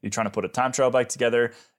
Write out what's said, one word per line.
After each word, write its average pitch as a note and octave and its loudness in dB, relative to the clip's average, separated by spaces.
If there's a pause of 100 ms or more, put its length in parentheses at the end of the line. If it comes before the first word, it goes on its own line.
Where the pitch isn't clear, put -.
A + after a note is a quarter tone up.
You're G2+ -8
trying A2 -2
to G2+ -6
put G2+ -4
a - -6
time B2+ -2
trial C3 2
bike B2 2
together. A#2+ 0 (260)